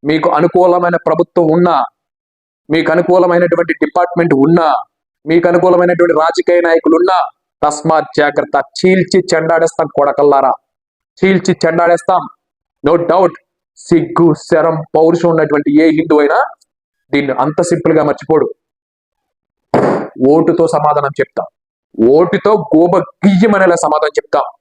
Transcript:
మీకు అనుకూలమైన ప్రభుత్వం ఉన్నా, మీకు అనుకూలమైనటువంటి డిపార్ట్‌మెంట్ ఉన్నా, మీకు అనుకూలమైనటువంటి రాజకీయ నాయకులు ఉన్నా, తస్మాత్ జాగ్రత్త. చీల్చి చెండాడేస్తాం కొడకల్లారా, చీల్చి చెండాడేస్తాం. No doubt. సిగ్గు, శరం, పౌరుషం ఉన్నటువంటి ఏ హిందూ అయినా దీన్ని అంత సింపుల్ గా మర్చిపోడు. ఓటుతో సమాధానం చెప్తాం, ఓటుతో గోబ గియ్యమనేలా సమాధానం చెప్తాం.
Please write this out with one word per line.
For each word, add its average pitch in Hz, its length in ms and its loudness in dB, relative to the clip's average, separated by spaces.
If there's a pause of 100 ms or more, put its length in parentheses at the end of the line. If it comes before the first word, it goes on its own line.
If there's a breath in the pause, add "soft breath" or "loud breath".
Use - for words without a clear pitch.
మీకు 156 260 -2
అనుకూలమైన 175 640 0 (100)
ప్రభుత్వం 165 400 0 (100)
ఉన్నా, 175 200 2 (920)
మీకు 160 220 -2
అనుకూలమైనటువంటి 175 800 0
డిపార్ట్‌మెంట్ 170 640 -2
ఉన్నా, 160 340 2 (640)
మీకు 170 180 2
అనుకూలమైనటువంటి 175 760 2
రాజకీయ 175 380 0
నాయకులు 165 400 0
ఉన్నా, 185 180 0 (440)
తస్మాత్ 151 560 -2
జాగ్రత్త. 147 380 -2 (220)
చీల్చి 185 400 0 (120)
చెండాడేస్తాం 165 560 0 (100)
కొడకల్లారా, 143 560 0 (680)
చీల్చి 185 340 0 (120)
చెండాడేస్తాం. 170 580 0 (600)
No 147 100 2 (180)
doubt. 180 220 0 (440)
సిగ్గు, 170 480 0 (200)
శరం, 160 300 0 (200)
పౌరుషం 170 360 2
ఉన్నటువంటి 151 380 -2 (120)
ఏ 165 40 4 (120)
హిందూ 160 240 0
అయినా 151 160 0 (720)
దీన్ని 143 200 -2 (100)
అంత 151 160 -4 (120)
సింపుల్ 160 280 0
గా 151 100 0
మర్చిపోడు. 143 380 -2 (1900)
ఓటుతో 165 340 2
సమాధానం 147 540 -2
చెప్తాం, - 260 -6 (680)
ఓటుతో 180 380 0 (220)
గోబ 175 200 2 (300)
గియ్యమనేలా 190 600 2
సమాధానం 151 340 -2
చెప్తాం. - 260 -4 (160)